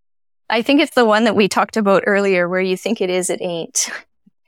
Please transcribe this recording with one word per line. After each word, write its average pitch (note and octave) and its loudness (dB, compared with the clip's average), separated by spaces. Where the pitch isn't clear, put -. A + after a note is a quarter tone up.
I A3+ -2
think C#4 2
it's D4 -2
the B3 4
one G#3+ 2
that G#3 0
we G3+ 4
talked - -2
about G3 2
earlier, G3 2
"Where F#3 -2
you F#3 -2
think G3+ -6
it F#3 -2
is, F3+ -2
it - -6
ain't." - -6
<laughs> - -14